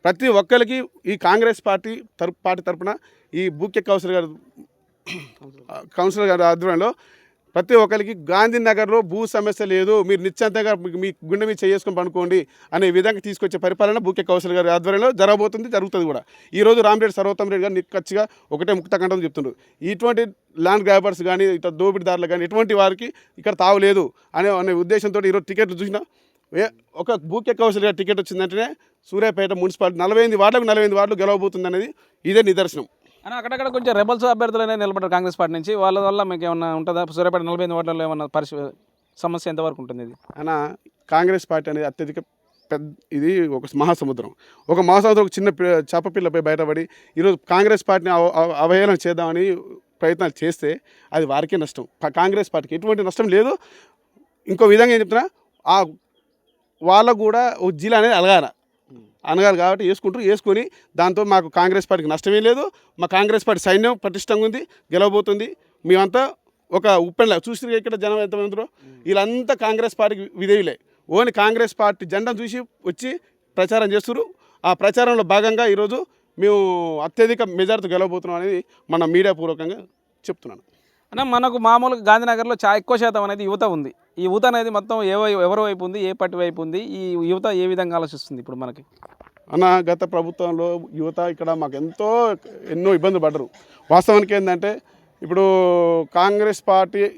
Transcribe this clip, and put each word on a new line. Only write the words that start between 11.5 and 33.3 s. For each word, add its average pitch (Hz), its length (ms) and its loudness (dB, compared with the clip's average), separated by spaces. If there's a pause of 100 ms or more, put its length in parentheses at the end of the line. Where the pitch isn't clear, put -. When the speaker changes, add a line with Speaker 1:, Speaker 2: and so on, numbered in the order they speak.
Speaker 1:
చేసుకొని 196 360 0
పనుకోండి 180 400 0 (360)
అనే 185 120 2 (100)
విధంగా 196 300 0
తీసుకొచ్చే 190 380 -6
పరిపాలన 202 420 -2
బూక్య 185 220 -4
కౌన్సిలర్ 180 300 0
గారి 170 160 2
ఆధ్వర్యంలో 196 360 0 (100)
జరగబోతుంది, 214 540 2
జరుగుతుంది 185 360 -2
కూడా. 123 120 -8 (300)
ఈరోజు 220 340 6
రామిరెడ్డి 214 320 2
సర్వోత్తమ్ 196 340 -2
రెడ్డి 190 140 -2
గారు 190 120 -4
నిక్కచ్చిగా 190 460 -4 (320)
ఒకటే 185 220 -2
ముక్త 180 240 -4
కంఠం 185 240 0
చెప్తుండ్రు, 139 260 -8 (380)
ఇటువంటి 226 340 0 (420)
ల్యాండ్ 196 220 2
గ్రాబర్స్ 190 400 2
కానీ, 190 180 2 (120)
ఇట్లా 170 140 -4 (100)
దోపిడీదారులు 180 500 0
కానీ, 175 160 -2
ఎటువంటి 214 320 0
వారికి 196 280 0 (320)
ఇక్కడ 208 120 -2 (120)
తావు 196 220 6
లేదు 190 180 4 (340)
అనే, 202 120 2 (120)
అనే 185 120 0 (100)
ఉద్దేశంతో 208 360 -2 (100)
ఈరోజు 190 200 -2
టికెట్లు 180 320 0
చూసినా 202 180 -6 (580)
ఏ, 208 40 2 (380)
ఒక 226 140 -2 (160)
భూకే 233 280 -2
కౌశల్ 208 260 2
గారి 196 140 0
టికెట్ 196 220 -2
వచ్చిందంటేనే 190 440 -4 (440)
సూర్యాపేట 196 520 -2
మున్సిపాలిటీ 180 400 -2
నలభై 214 220 2
ఎనిమిది 220 180 0
వార్డులకు 226 280 4
నలభై 214 160 4
ఎనిమిది 196 140 2
వార్డులు 208 220 0
గెలవబోతుంది 196 480 -2
అనేది 190 180 -2 (440)
ఇదే 220 180 6
నిదర్శనం. 175 360 -2 (400)
Speaker 2:
అని 226 140 -12